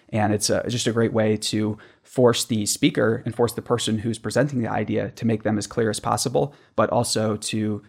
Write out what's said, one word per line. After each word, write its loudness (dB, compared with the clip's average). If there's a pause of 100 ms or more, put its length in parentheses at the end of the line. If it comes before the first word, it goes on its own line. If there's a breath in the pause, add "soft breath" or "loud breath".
And 2
it's 0
a, 0
just -2
a 2
great 2
way 2 (160)
to 0 (260 soft breath)
force 4
the 0
speaker 0
and -6
force 2
the -12
person 0
who's -4
presenting -2
the -4
idea -2
to -4
make 0
them 0
as -4
clear -2
as -4
possible, -2 (220 soft breath)
but 2
also 0 (160)
to -2